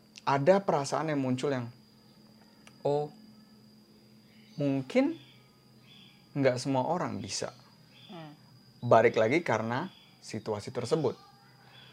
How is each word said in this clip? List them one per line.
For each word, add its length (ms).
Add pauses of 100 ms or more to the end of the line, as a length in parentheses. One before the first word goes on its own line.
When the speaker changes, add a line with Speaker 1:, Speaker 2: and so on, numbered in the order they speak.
(280)
Speaker 1:
ada 320
perasaan 480
yang 160
muncul 320
yang, 160 (1120)
"Oh, 240 (1500)
mungkin 560 (1200)
nggak 240
semua 240
orang 340
bisa." 380 (560)
Speaker 2:
Hmm. 240 (480)
Speaker 1:
Balik 320
lagi 240
karena 480 (320)
situasi 500
tersebut. 460 (760)